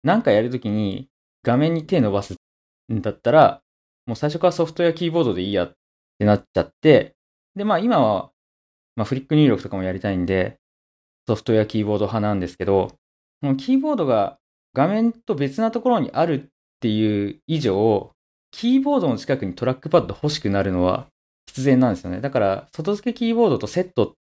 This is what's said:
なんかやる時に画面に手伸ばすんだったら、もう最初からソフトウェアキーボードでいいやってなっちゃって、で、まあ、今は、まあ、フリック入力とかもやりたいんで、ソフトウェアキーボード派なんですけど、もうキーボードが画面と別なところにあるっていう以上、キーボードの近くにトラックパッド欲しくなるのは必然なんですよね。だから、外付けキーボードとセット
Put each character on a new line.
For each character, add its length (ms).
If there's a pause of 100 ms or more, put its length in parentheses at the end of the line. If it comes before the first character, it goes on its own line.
な 140
ん 40
か 100
や 100
る 80
時 200
に 400 (340)
画 140
面 160
に 120
手 160
伸 100
ば 120
す 120 (560)
ん 100
だ 100
っ 20
た 180
ら、 300 (440)
も 80
う 20
最 140
初 100
か 80
ら 60
ソ 120
フ 80
ト 100
ウ 40
ェ 20
ア 40
キ 160
ー 20
ボ 100
ー 20
ド 100
で 80
い 80
い 40
や 120
っ 80 (460)
て 60
な 100
っ 160
ち 60
ゃ 40
っ 100 (100)
て、 340 (400)
で、 80
ま 120
あ、 40
今 200
は、 320 (640)
ま 80
あ、 20
フ 100
リ 60
ッ 60
ク 80
入 120
力 140
と 80
か 80
も 60
や 100
り 60
た 120
い 60
ん 80
で、 320 (680)
ソ 80
フ 80
ト 100
ウ 20
ェ 60
ア 40
キ 180
ー 20
ボ 100
ー 40
ド 60
派 140
な 140
ん 60
で 80
す 100
け 80
ど、 300 (460)
も 100
う 60
キ 180
ー 40
ボ 140
ー 20
ド 100
が 320 (360)
画 140
面 260
と 220
別 260
な 100
と 100
こ 80
ろ 100
に 120
あ 140
る 180
っ 40 (320)
て 100
い 380
う 200
以 120
上、 520 (400)
キ 280
ー 20
ボ 160
ー 40
ド 80
の 80
近 200
く 80
に 80
ト 120
ラ 80
ッ 40
ク 120
パ 100
ッ 60
ド 40
欲 200
し 100
く 100
な 120
る 100
の 120
は 240 (400)
必 140
然 180
な 120
ん 40
で 60
す 20
よ 80
ね。 80
だ 100
か 100
ら、 340
外 220
付 180
け 40
キ 140
ー 40
ボ 120
ー 40
ド 60
と 100
セ 140
ッ 120
ト 220 (120)